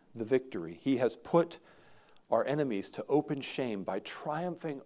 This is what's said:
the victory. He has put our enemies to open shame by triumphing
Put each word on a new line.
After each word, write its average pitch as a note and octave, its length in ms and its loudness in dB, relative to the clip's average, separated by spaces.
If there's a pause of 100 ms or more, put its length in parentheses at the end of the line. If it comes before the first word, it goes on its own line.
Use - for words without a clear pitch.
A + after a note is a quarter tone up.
(140)
the A2+ 100 -6
victory. G#2+ 560 0
He C3 180 4
has A#2+ 180 2
put - 420 2 (720)
our A2+ 160 4
enemies C3 440 0
to - 180 -8
open D3 320 2
shame A#2 420 -4
by F#2+ 180 -4
triumphing D#3+ 840 -6